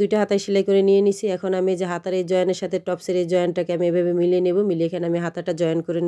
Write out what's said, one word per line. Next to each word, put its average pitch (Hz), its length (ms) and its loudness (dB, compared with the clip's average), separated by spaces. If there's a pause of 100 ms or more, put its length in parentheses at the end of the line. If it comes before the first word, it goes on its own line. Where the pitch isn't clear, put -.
দুইটা 208 220 0
হাতায় 202 220 0
সেলাই 196 240 0
করে 196 200 4
নিয়ে 196 180 6
নিছি। 196 180 0 (120)
এখন 185 140 -4 (100)
আমি 185 140 0
এই 170 60 -4
যে 185 120 -4
হাতার 175 260 -4
এই 180 120 0
জয়েনের 185 320 2
সাথে 185 140 -2 (100)
টপসের 180 360 -4
এই 170 100 -4
জয়েনটাকে 175 440 0
আমি 175 140 0
এভাবে 175 300 2
মিলিয়ে 180 260 2
নেব, 180 100 0 (140)
মিলিয়ে 165 180 0
এখানে 175 220 -6
আমি 170 160 0
হাতাটা 170 340 -6
জয়েন 165 260 0
করে 170 220 -2